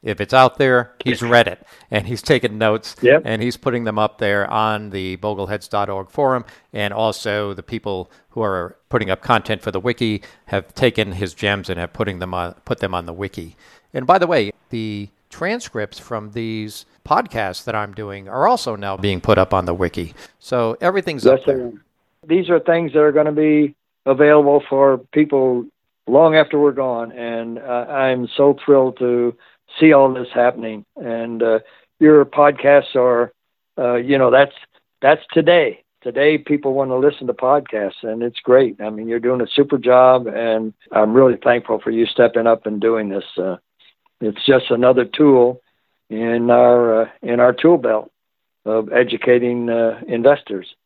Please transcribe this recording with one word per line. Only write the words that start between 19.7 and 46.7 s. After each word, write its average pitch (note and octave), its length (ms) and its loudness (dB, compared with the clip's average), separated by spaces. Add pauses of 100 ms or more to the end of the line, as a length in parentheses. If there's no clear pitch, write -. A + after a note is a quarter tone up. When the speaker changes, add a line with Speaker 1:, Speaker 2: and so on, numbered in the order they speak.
Speaker 1:
wiki. F2+ 400 -6 (240)
So A#2 420 -4
everything's F3 440 -4
Speaker 2:
Yes, C3 160 6
Speaker 1:
up - 60 -8
there. C3+ 100 0
Speaker 2:
sir. B2 160 -10 (540)
These E3+ 240 0
are E3 100 2
things E3+ 320 0
that D3+ 80 2
are D3+ 120 4
gonna D3+ 200 2
be D3+ 420 2 (320)
available C#3+ 640 4
for C3+ 300 2 (140)
people C3 540 0 (400)
long D#3 300 4
after D3+ 220 2
we're D3 140 4
gone, A#2+ 400 -4
and, A#2 460 -8
uh, A#2+ 300 -6
I'm C3 400 -2
so C#3 360 2
thrilled C3 340 4
to A#2+ 380 -2 (420)
see D#3 140 4
all C3+ 200 6
this B2+ 200 -8
happening. A2+ 520 -2 (120)
And, A#2 460 -8
uh, A2+ 180 0 (400)
your D3+ 240 8
podcasts C#3+ 720 2
are, A#2+ 360 0 (460)
uh, B2 160 -2
you B2+ 240 0
know, B2+ 120 4
that's, C#3 240 4 (460)
that's D3+ 220 2 (100)
today. D#3+ 500 2 (180)
Today, C#3 360 0
people C#3+ 380 -4
wanna C3 220 -2
listen C3+ 320 0
to A#2+ 40 -4
podcasts, B2+ 720 -2
and A#2 220 -6
it's A#2+ 160 -8
great. B2+ 400 2
I G#2+ 100 -8
mean, G#2+ 160 -10
you're A#2 140 -4
doing B2 200 -2
a A2+ 60 -4
super C#3+ 320 0
job, B2+ 480 4
and A2 480 -4 (160)
I'm G#2+ 240 0
really B2+ 220 6
thankful A#2+ 420 -2
for - 120 -6
you A2+ 160 0
stepping A#2 420 2
up A2+ 180 0
and G#2+ 140 -6
doing A2 280 0
this. G2 160 -6 (140)
Uh, F#2 180 -4 (640)
it's G#2+ 240 -6
just C3 280 2
another B2 320 2
tool B2+ 580 2 (480)
in A#2 400 -2
our, A#2+ 520 4